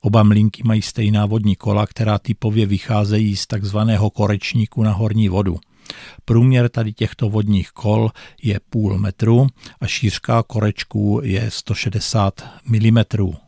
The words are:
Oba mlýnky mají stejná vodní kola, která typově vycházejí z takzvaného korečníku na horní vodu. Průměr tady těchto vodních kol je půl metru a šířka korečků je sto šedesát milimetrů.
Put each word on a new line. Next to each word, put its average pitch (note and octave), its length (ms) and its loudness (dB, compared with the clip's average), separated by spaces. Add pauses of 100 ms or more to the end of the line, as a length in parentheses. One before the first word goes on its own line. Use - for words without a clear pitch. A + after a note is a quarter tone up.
Oba G#2+ 220 4
mlýnky G#2 420 4
mají A2 160 2
stejná G#2 440 0
vodní G#2 300 0
kola, G#2 320 -2
která G#2+ 320 -2
typově A2 460 -2
vycházejí G#2 720 0
z - 120 -8
takzvaného G#2 600 0
korečníku G#2 760 -2
na G#2+ 80 2
horní G#2 380 0
vodu. F#2 280 0 (680)
Průměr A#2+ 440 4
tady G#2+ 240 -4
těchto - 360 -4
vodních G#2 420 0
kol A2 380 0 (340)
je G#2 160 0 (100)
půl G2 300 0
metru A2+ 480 2 (340)
a A2+ 60 -4
šířka - 560 -2
korečků G#2 800 -2
je G#2 280 -2
sto - 220 -8
šedesát G#2 600 -2 (320)
milimetrů. A2 720 2 (120)